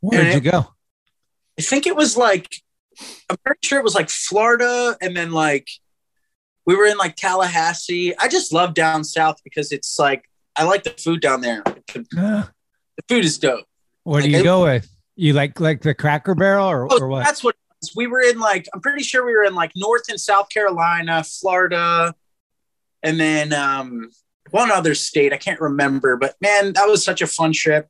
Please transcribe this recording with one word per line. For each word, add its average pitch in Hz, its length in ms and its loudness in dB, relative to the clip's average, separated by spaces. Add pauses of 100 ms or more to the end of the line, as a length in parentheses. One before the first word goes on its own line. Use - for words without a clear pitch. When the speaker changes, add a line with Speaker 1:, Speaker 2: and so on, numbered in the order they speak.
Speaker 1:
Where 208 200 2
Speaker 2:
And 165 80 6
Speaker 1:
did 147 160 2
you 139 40 2
Speaker 2:
it 175 40 2
Speaker 1:
go? 170 140 2 (920)
Speaker 2:
I 160 40 -4
think 285 240 0
it 359 100 -2
was, 294 220 2
like, 208 360 2 (760)
I'm - 140 -4
pretty 285 220 -4
sure 277 120 0
it 277 60 -2
was, 208 100 0
like, 165 160 0
Florida, 240 880 0
and 180 160 -6
then, 170 160 -6
like, 151 360 0 (1000)
we 180 100 4
were 208 80 6
in, 208 140 4
like, 180 180 -2
Tallahassee. 175 1000 -2
I 226 100 0
just 339 240 -2
love 170 220 2
down 160 300 0
south 156 380 0
because - 300 -8
it's, - 260 -8
like, 139 260 0 (320)
I 156 80 0
like 196 200 2
the - 60 -6
food 165 320 -4
down 131 180 2
there. 117 240 -4
The, - 420 -8 (100)
Speaker 1:
Uh, 208 280 -2 (520)
Speaker 2:
the - 120 -16
food 233 160 2
is 151 140 0
dope. 127 260 -2 (400)
Speaker 1:
what 147 160 0
do 143 60 2
Speaker 2:
Like, 147 60 4
Speaker 1:
you 151 80 4
Speaker 2:
it 190 40 4
Speaker 1:
go 180 200 4
with? 127 240 0 (280)
You 156 160 2
like, 143 280 0
like 156 220 0
the 151 120 0
Cracker 147 400 0
Barrel 196 340 2
or, 139 240 0
Speaker 2:
Oh, 247 80 4
Speaker 1:
or 131 80 -4
what? 135 160 -4
Speaker 2:
that's 294 180 -2
what 240 120 0
it - 60 -20 (220)
was. - 140 -14
We 233 100 -2
were 247 140 -2
in, 240 180 2
like, 196 360 0
I'm 190 80 -12
pretty 285 200 -4
sure 254 220 0
we 240 100 -2
were 208 100 4
in, 196 100 0
like, 170 220 -2
North 220 340 -2
and 208 100 -10
South 202 300 0
Carolina, 170 760 0
Florida, 170 880 0 (880)
and 156 160 0
then, 156 360 0
um, 135 560 -4 (400)
one 226 200 0
other 165 240 2
state. 143 380 0
I 139 60 -4
can't 185 220 -6
remember, 139 560 0
but 135 240 -4
man, 202 340 2
that 202 140 4
was 208 160 4
such 185 160 -2
a 175 60 -2
fun 160 260 0
trip. 151 380 0